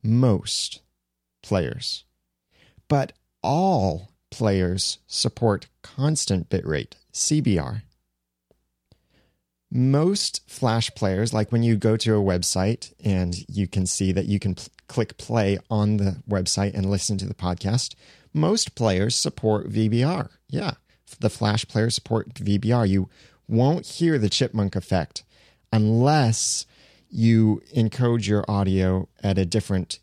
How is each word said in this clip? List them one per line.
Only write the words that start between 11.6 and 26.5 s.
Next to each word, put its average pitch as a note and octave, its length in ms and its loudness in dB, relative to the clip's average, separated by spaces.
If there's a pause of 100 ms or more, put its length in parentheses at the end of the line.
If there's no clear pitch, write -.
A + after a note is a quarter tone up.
you A#2 140 4
go A2 180 2
to A2 200 0
a G#2 60 2
website F#2+ 800 0
and F#2 320 0 (140)
you G2 200 -4
can F#2 180 -2
see F#2+ 260 -2
that E2+ 140 0
you G2+ 120 0
can F#2 180 -2
pl-, - 120 -18 (200)
click - 300 -4
play G2 420 0 (100)
on G#2+ 260 2
the G2 320 0
website G2 460 -2
and G2 180 -2
listen G2+ 280 -2
to F#2+ 60 -6
the F#2+ 80 -6
podcast, F#2 600 -4 (380)
most E3+ 420 0
players G#2+ 400 0
support - 520 -2
V A2 200 0
B A#2 160 2
R. E3+ 260 -2 (200)
Yeah, C#3 240 -4 (460)
the A2 100 0
Flash G#2+ 380 -2
players A2+ 280 0
support - 420 -4
V G2+ 200 0
B G#2+ 140 0
R. A#2+ 140 2
You F#2+ 220 2 (400)
won't C3 380 2
hear E3 320 0
the G#2+ 120 2
chipmunk - 460 -2
effect F2+ 480 -4 (480)
unless A2+ 960 2 (440)